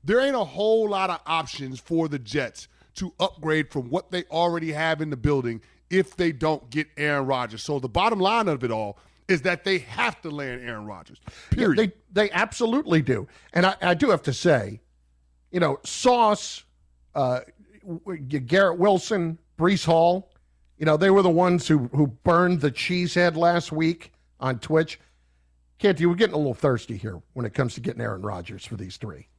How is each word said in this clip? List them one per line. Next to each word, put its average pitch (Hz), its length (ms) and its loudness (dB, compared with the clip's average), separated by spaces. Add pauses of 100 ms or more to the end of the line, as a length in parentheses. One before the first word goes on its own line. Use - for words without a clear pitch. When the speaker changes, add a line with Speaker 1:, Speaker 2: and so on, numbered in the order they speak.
Speaker 1:
There 214 180 2
ain't 269 160 0
a 214 80 0
whole 214 440 0
lot 190 220 -2
of 170 160 -6
options 139 520 -6
for 165 300 -2
the 143 100 -6
Jets 123 500 -6 (260)
to 185 260 -8
upgrade 156 500 -2
from 123 200 -6
what 175 200 2
they 180 140 -4
already 165 480 0
have 156 300 -2
in 156 80 -6
the 139 60 -4
building 120 440 -2 (300)
if 180 260 0
they 170 160 0
don't 147 380 -4
get 147 260 -4
Aaron 143 300 -2
Rodgers. 123 360 -4
So 147 160 -4
the 127 100 -6
bottom 196 300 0
line 208 300 2
of 131 160 -2
it 117 60 -2
all 107 280 -6 (300)
is 165 140 0
that 175 220 -2
they 190 140 0
have 139 440 -4
to 160 80 -10
land 131 340 -10
Aaron 110 220 -10
Rodgers, 95 320 -16 (320)
Speaker 2:
Yeah, - 60 2
Speaker 1:
period. 202 220 2 (340)
Speaker 2:
they, 202 120 2
they 202 80 -2
absolutely 226 720 0
do. 117 260 -2 (240)
And 180 140 2
I, 190 160 0
I 175 120 2
do 247 160 2
have 170 120 2
to 135 100 -2
say, 113 480 0 (720)
you 180 80 0
know, 143 240 0
Sauce, - 800 0 (500)
uh, 127 260 0 (420)
w-, 170 240 -12
w-, 147 340 -6
Garrett 180 380 2
Wilson, 180 600 0 (200)
Breece 180 260 2
Hall, 170 480 2 (460)
you 156 80 -2
know, 156 100 4
they 190 140 4
were 196 120 6
the 180 80 4
ones 175 380 2
who, 139 260 4
who 147 120 4
burned 175 560 2
the 147 100 2
cheesehead 175 640 0
last 170 340 2
week 160 420 -2 (280)
on 131 200 -2
Twitch. 160 380 0 (800)
Canty, 170 280 2
we're 175 80 4
getting 196 200 0
a 151 40 0
little 139 160 -2
thirsty 120 420 -2
here 110 260 -10 (100)
when 120 140 -6
it 104 80 -8
comes 123 200 -2
to 120 60 -12
getting 117 220 -8
Aaron 101 200 -6
Rodgers 95 420 -10
for 113 120 -12
these 92 200 -12
three. 95 320 -16 (100)